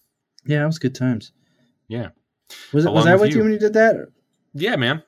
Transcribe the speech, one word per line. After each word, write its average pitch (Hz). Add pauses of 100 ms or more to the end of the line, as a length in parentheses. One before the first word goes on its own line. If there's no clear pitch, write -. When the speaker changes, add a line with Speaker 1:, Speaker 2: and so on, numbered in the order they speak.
(460)
Speaker 1:
Yeah, 147
it 151
was 160
good 131
times. 127 (560)
Speaker 2:
Yeah. 110 (640)
Speaker 1:
Was 151
it, 196
was 160
Speaker 2:
Along -
Speaker 1:
I 170
Speaker 2:
with 190
Speaker 1:
with 214
you -
Speaker 2:
you. 214
Speaker 1:
when 220
you 208
did 208
that? 220 (580)
Speaker 2:
Yeah, 196
man. 143